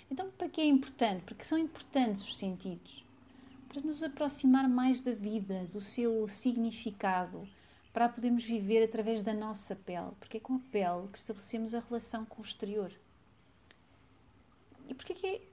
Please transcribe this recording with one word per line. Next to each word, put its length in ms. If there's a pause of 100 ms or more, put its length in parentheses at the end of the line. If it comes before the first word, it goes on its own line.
(100)
Então, 280
para 100
que 120
é 60
importante? 560
Porque 220
são 120
importantes 640
os 140
sentidos. 680 (640)
Para 120
nos 220
aproximar 640
mais 320
da 120
vida, 600
do 80
seu 480
significado, 1200 (440)
para 120
a 40
podermos 360
viver 400
através 380
da 100
nossa 420
pele, 460
porque 160
é 40
com 160
a 40 (100)
pele 400
que 80
estabelecemos 560
a 60
relação 440
com 180
o 20
exterior. 480 (2000)
E 40
porquê 200
que 120
é, 140 (120)